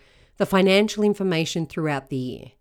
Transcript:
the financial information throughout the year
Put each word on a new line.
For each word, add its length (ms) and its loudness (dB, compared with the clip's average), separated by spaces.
the 80 0
financial 580 2
information 640 0
throughout 440 -4
the 60 -6
year 460 -8